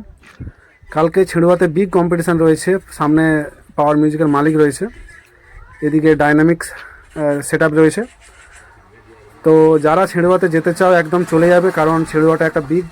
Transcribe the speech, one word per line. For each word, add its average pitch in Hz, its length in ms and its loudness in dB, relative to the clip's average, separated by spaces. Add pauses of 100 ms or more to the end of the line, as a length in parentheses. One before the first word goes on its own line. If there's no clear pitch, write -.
(920)
কালকে 180 340 0
ছেড়ুয়াতে 175 420 0
বিগ 180 220 -2
কম্পিটিশান 170 480 -2
রয়েছে, 160 400 0 (140)
সামনে 156 520 0 (320)
পাওয়ার 151 220 0
মিউজিকের 151 300 0
মালিক 147 300 0
রয়েছে, 151 300 0 (920)
এদিকে 151 340 2
ডাইনামিক্স, 151 560 0
আহ, - 720 -8
সেটআপ 156 320 -2
রয়েছে। 156 280 2 (1400)
তো 160 360 4
যারা 165 280 0
ছেড়ুয়াতে 175 420 0
যেতে 165 240 -2
চাও 185 200 2
একদম 170 300 0
চলে 165 240 0
যাবে, 180 240 2
কারণ 160 340 -2
ছেড়ুয়াটা 160 400 0
একটা 160 160 -2
বিগ 165 300 -4